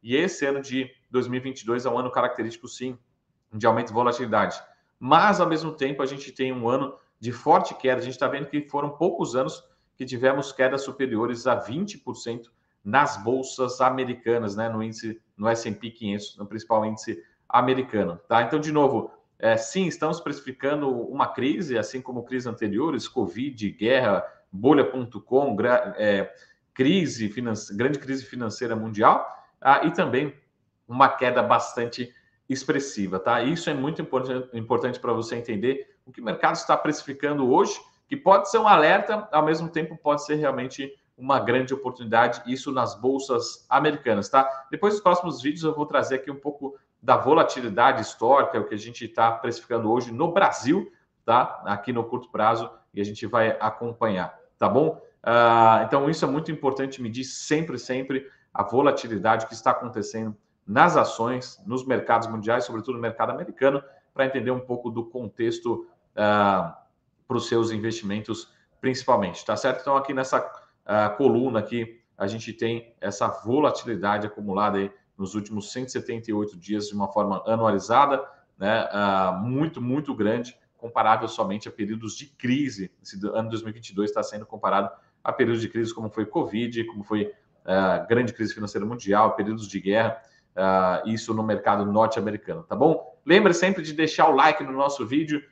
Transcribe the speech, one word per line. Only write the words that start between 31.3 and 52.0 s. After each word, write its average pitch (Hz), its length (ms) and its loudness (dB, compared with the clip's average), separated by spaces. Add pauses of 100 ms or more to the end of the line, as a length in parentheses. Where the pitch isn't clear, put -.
bastante 117 680 -2 (380)
expressiva, 127 720 -4
tá? 117 240 0
Isso 165 260 -2
é 151 60 -2
muito 143 260 -4
importan-, 131 520 -4
importante 120 460 -2
pra 120 140 -2
você 113 220 -4
entender 120 560 -4 (120)
o 131 80 -20
que - 80 -20
o 123 60 -10
mercado 165 300 0
está 160 200 0
precificando 147 720 -2
hoje, 156 320 4 (280)
que 135 100 -6
pode 190 320 4
ser 226 80 2
um 220 100 4
alerta, 202 640 4
ao 151 140 4
mesmo 165 240 0
tempo 160 260 -4
pode 147 300 -2
ser 147 100 -2
realmente 135 560 -4 (240)
uma 131 240 0
grande 127 340 0
oportunidade, 120 680 0 (100)
isso 131 220 -6
nas 117 200 -2
bolsas 127 760 -2
americanas, 131 580 2
tá? - 420 2
Depois 208 260 0
dos 208 60 -4
próximos 170 400 2
vídeos 151 220 -4
eu 156 100 0
vou 147 120 -4
trazer 135 300 0
aqui 131 140 -6
um 139 100 -10
pouco 139 360 -10 (260)
da 123 140 6
volatilidade 120 880 4
histórica, 120 580 2
o 101 60 -4
que - 80 -8
a 107 40 -8
gente 113 300 -12
tá 117 240 2
precificando 117 580 -4
hoje 117 220 0
no 156 220 -2
Brasil, 180 580 2 (320)
tá? 123 420 2
Aqui 101 280 -4
no 117 100 -2